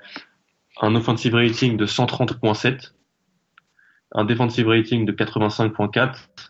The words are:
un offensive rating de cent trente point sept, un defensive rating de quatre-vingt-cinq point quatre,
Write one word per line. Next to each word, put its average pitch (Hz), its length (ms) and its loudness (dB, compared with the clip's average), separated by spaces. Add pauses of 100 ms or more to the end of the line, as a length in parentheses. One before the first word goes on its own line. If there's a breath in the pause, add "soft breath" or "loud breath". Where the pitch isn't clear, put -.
(800 loud breath)
un 110 140 2
offensive 117 400 0
rating 117 420 2
de 104 80 0
cent 123 200 0
trente 113 320 -2
point 107 160 2
sept, - 420 -4 (1160 soft breath)
un 107 140 -2
defensive 117 420 0
rating 113 380 2
de 101 60 -2
quatre-vingt-cinq 107 640 -2
point 104 140 0
quatre, 127 420 -2 (200)